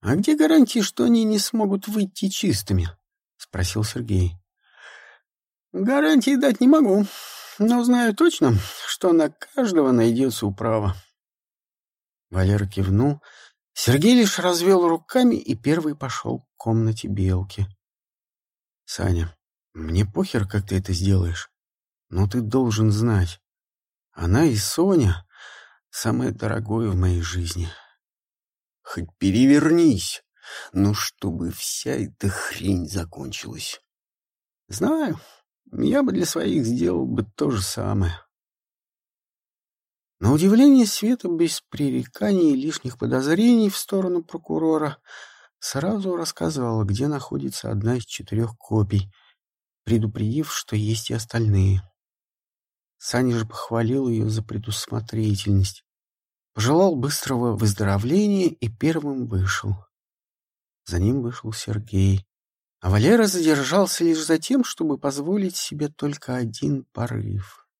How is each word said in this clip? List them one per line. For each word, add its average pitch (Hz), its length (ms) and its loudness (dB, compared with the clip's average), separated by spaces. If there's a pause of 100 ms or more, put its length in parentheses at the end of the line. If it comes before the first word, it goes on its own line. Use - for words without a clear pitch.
«А 110 140 0
где 262 200 2
гарантии, 311 440 4
что 214 260 -2
они 233 180 4
не 214 160 0
смогут 202 480 -2
выйти 202 400 -4
чистыми?» 101 640 -2 (480)
спросил 90 460 -4
Сергей. 101 520 -2 (1400)
«Гарантии 277 640 2
дать 262 240 2
не 247 80 6
могу, 214 380 6 (540)
но 233 240 2
знаю 240 300 4
точно, 208 420 4 (320)
что - 260 0
на 156 160 4
каждого 165 640 0
найдётся 117 560 2
управа». 104 480 -2 (1300)
Валера 98 380 0
кивнул. 101 540 0 (520)
Сергей 151 420 4
лишь 220 220 4
развёл 175 500 2
руками 226 480 2
и - 200 -4
первый 151 400 -2
пошёл 127 460 -8
к - 160 -20
комнате 113 500 -2
белки. 95 600 -2 (1160)
«Саня, 87 540 -4 (360)
мне 82 320 -2
похер, 120 400 -2
как 101 220 -4
ты 98 100 -2
это 95 140 -4
сделаешь, 92 580 0 (600)
но 95 180 0
ты 123 140 -2
должен 110 500 2
знать, 104 480 0 (720)
она 101 320 2
и 131 100 2
Соня — 110 680 2 (640)
самое 120 420 -4
дорогое 110 580 -4
в 92 60 0
моей 90 260 2
жизни. 85 480 -6 (1120)
Хоть - 240 -10 (100)
перевернись, 139 1080 4 (500)
но 101 200 2
чтобы 85 580 -6
вся - 400 -8
эта 104 380 -4
хрень 90 580 -4
закончилась». - 960 -10 (840)
«Знаю, 226 520 -2 (520)
я 233 300 0
бы 262 120 0
для 175 120 0
своих 165 400 -2
сделал 147 400 -2
бы 113 180 -4
то 147 280 -4
же 104 100 -2
самое». 98 520 -4 (2000)
На 101 120 4
удивление 226 540 6
Света 208 420 -2
без 165 340 0
пререканий 151 880 0
и 135 40 4
лишних 131 420 -6
подозрений 180 720 4
в - 80 -6
сторону 180 460 -2
прокурора 160 760 -2 (600)
сразу 185 560 -4
рассказала, 143 680 -4
где 101 240 -2
находится 139 640 -6
одна 110 260 -2
из 117 80 -8
четырёх 110 520 -6
копий, 98 540 -2 (720)
предупредив, 110 720 -2
что - 220 -8
есть 107 340 -4
и 120 40 -6
остальные. 101 680 0 (1200)
Саня 123 320 0
же 110 120 -2
похвалил 117 600 -2
её 110 220 -2
за 110 140 -4
предусмотрительность, 107 1400 -4 (720)
пожелал 160 420 2
быстрого 123 600 -2
выздоровления 117 920 0
и 117 200 -6
первым 139 560 -4
вышел. 98 480 -4 (1120)
За 90 140 -4
ним 120 240 0
вышел 117 280 -10
Сергей, 98 760 -2 (520)
а 95 120 0
Валера 175 340 4
задержался 170 800 0
лишь 160 200 0
за 160 140 2
тем, 247 260 0
чтобы 147 360 -4
позволить 175 560 -4
себе 147 340 -6
только 143 460 -6
один 127 580 -4
порыв. 107 720 -8 (120)